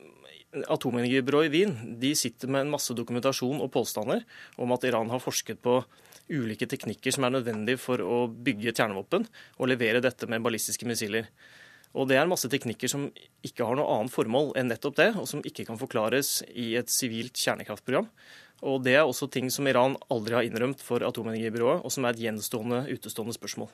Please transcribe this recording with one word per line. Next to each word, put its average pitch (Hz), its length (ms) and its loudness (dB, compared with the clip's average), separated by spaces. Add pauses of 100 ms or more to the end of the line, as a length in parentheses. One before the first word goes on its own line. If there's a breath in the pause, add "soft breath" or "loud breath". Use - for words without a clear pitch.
(580)
atomenergibyrået 135 880 2
i 143 80 0
Wien, 147 460 0
de 139 160 2
sitter - 340 -4
med 139 140 2
en 147 80 -2
masse 135 240 -2
dokumentasjon 123 640 -2
og 139 100 -2
påstander 127 540 0 (340 loud breath)
om 123 140 0
at 123 120 0
Iran 113 280 2
har 127 80 -2
forsket - 420 -4
på 123 220 4 (440 soft breath)
ulike 117 400 -2
teknikker 127 440 -4
som 135 120 2
er 127 120 2
nødvendige 117 440 -2
for 123 200 -2
å 120 280 2
bygge 117 400 -4
et 113 120 0
kjernevåpen 113 460 0 (320 soft breath)
og 127 100 2
levere 123 360 2
dette 120 240 -2
med 113 160 -2
ballistiske 113 440 -4
missiler. 113 400 -2 (680 soft breath)
Og 131 120 2
det 131 120 6
er 170 80 4
masse 160 240 0
teknikker 127 380 -2
som 143 160 -4 (360)
ikke - 220 -4
har 120 140 0
noe - 160 0
annet 117 180 0
formål 131 480 2
enn 127 80 0
nettopp 127 300 -2
det, 170 180 8
og 131 140 -4
som 147 100 -4
ikke - 300 -8
kan 113 100 -8
forklares 120 600 0 (100)
i 117 240 -4
et 120 160 -2
sivilt 117 480 -2
kjernekraftprogram. 120 720 -2 (580 soft breath)
Og 135 140 0
det 127 160 6
er 156 80 8
også 127 240 -2
ting 131 240 -2
som 139 160 0
Iran 127 240 6 (160)
aldri 113 240 0
har 120 80 4
innrømt 117 400 -2
for 120 240 0
atomenergibyrået, 113 800 0
og 120 80 -4
som 135 100 0
er 120 120 0
et 113 80 -4
gjenstående, 113 560 -2 (100)
utestående 110 460 -6
spørsmål. 107 380 -10